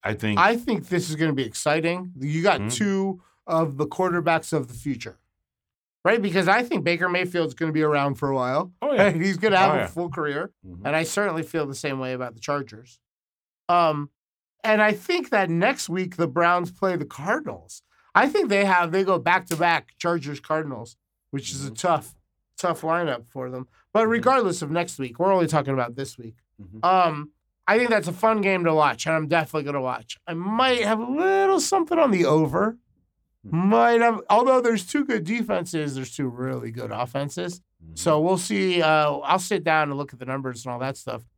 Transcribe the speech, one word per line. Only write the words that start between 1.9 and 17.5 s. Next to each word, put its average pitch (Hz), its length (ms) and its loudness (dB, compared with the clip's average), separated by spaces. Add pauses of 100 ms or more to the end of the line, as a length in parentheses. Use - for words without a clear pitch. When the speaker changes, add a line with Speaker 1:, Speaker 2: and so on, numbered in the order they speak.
Speaker 2:
You 147 220 -4
got 175 180 2
Speaker 1:
Mm-hmm. 104 100 -4
Speaker 2:
two 190 520 -2 (260)
of 160 300 0
the 147 100 0
quarterbacks 170 680 0
of 139 140 -2
the 123 60 -18
future, 127 460 -10 (840)
right? 220 160 4
Because 190 260 2
I 220 160 4
think 240 200 -2
Baker 170 260 0
Mayfield's 175 440 -2
gonna 160 180 -2
be 156 120 0
around 143 320 2
for 139 140 -4
a 135 60 0
while. 135 360 -2 (100)
Speaker 1:
Oh, 285 120 0
yeah. 202 180 6
Speaker 2:
<laughs> - 0 -
He's 180 260 0
gonna 196 200 4
have 190 140 6
Speaker 1:
Oh, 151 40 2
Speaker 2:
a - 60 2
Speaker 1:
yeah. 95 60 -2
Speaker 2:
full 170 220 -6
career. 151 420 -4 (160)
Speaker 1:
Mm-hmm. 90 200 -14
Speaker 2:
And 147 80 0
I 160 80 2
certainly 165 400 -2
feel 156 240 -4
the 135 80 -10
same 135 240 -6
way 127 140 -6
about 123 200 -8
the 110 60 -20
Chargers. 131 600 -8 (720)
Um, 156 400 2 (540)
and 214 180 4
I 214 120 4
think 349 360 -4
that 196 220 2
next 202 380 0
week 180 280 -6
the 170 100 0
Browns 175 440 2
play 185 240 -2
the 175 100 -4
Cardinals. 147 800 -8 (300)